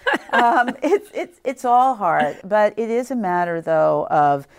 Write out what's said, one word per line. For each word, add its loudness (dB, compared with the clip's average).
Um, 2
it's, 0
it's, -10
it's -6
all 2
hard, 0
but 2
it -4
is -4
a -4
matter, -2
though, 0
of 2